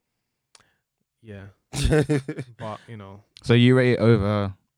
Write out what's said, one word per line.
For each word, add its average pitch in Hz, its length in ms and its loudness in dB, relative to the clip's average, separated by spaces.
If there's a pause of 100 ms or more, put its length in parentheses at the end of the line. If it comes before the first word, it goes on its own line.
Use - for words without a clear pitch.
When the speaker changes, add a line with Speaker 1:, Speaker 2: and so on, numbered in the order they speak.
(1200)
Speaker 1:
Yeah, 101 240 -18 (260)
Speaker 2:
<laughs> - 0 - (840)
Speaker 1:
but, 107 300 -14
you 113 80 -16
know. 101 260 -20 (200)
Speaker 3:
So 120 120 2
you 123 220 6
rate 123 180 2
it - 40 -2
over, 104 560 0 (240)